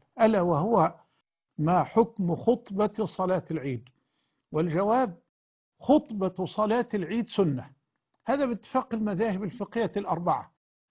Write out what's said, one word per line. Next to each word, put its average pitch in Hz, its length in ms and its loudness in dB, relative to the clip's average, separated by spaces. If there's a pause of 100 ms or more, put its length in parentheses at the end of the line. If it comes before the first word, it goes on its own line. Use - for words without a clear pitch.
(200)
ألا 220 200 4
وهو: 175 540 2 (640)
ما 160 260 2
حكم 202 520 0
خطبة 214 680 -2
صلاة 185 440 -2
العيد؟ 131 380 -6 (640)
والجواب: 185 680 0 (600)
خطبة 190 640 2
صلاة 220 500 -2
العيد 202 340 -2
سنة، 143 420 0 (560)
هذا 285 180 0
باتفاق 247 500 -4
المذاهب 208 500 -2
الفقهية 214 520 -4
الأربعة، 180 560 -2 (380)